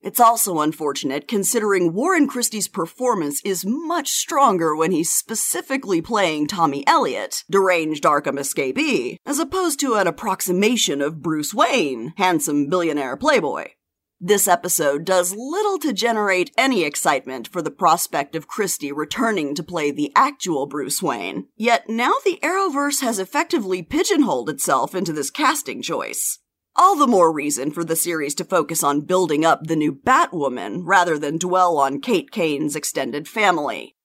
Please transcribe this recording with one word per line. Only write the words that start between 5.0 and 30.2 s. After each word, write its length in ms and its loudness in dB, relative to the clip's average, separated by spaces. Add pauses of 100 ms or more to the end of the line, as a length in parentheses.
specifically 880 -2
playing 460 0
Tommy 400 0
Elliot, 640 2
deranged 560 2
Arkham 340 2
escapee, 840 -2
as 120 -4
opposed 440 -2
to 140 0
an 120 2
approximation 960 0
of 200 -4
Bruce 320 -4
Wayne, 640 0
handsome 520 2
billionaire 460 0
playboy. 520 0 (580)
This 220 4
episode 560 2
does 320 2
little 440 -2
to 120 -2
generate 680 0
any 280 2
excitement 640 -2
for 120 -6
the 80 -4
prospect 680 0
of 100 -10
Christie 460 -4
returning 600 -2
to 100 -4
play 280 -2
the 240 -4
actual 500 -2
Bruce 380 -6
Wayne, 440 -6 (100)
yet 320 0
now 240 0 (100)
the 180 -2
Arrowverse 600 -2
has 180 -2
effectively 640 -2
pigeonholed 680 0
itself 460 0
into 160 -2
this 180 -4
casting 520 -2
choice. 580 -6 (340)
All 220 6
the 100 4
more 280 6
reason 380 -4
for 120 -6
the 140 -2
series 380 -4
to 100 -6
focus 360 -2
on 200 2
building 420 2
up 240 2
the 80 0
new 180 0
Batwoman 920 0